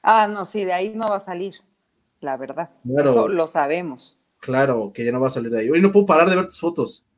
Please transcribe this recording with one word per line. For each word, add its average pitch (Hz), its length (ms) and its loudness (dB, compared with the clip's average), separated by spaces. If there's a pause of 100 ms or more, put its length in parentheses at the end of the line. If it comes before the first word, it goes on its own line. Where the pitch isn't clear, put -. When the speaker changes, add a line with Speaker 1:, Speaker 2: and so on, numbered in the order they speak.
Speaker 1:
Ah, 220 240 4
no, 202 180 -6
sí, 196 220 -6
de 185 80 -2
ahí 185 220 -4
no 220 120 -4
va 202 100 -2
a - 20 -6
salir, 190 340 -10 (640)
la 139 160 -6
verdad. 135 360 -10 (120)
Speaker 2:
Claro. 139 280 2
Speaker 1:
Eso 226 160 4
lo 165 180 0
sabemos. 156 720 -4 (220)
Speaker 2:
Claro, 127 520 0
que 117 140 -8
ya 120 60 0
no 127 80 -4
va 131 80 2
a - 20 0
salir 117 220 -6
de 113 80 0
ahí. 110 100 -2
Oye, 160 100 4
no 196 120 4
puedo 202 160 4
parar 170 200 6
de 185 100 2
ver 185 80 0
tus - 140 -14
fotos. 165 460 -6 (120)